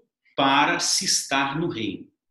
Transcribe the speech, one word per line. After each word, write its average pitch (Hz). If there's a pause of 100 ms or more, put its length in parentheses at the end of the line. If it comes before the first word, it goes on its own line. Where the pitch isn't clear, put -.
(360)
para 147
se -
estar 139
no 170
reino. 98 (240)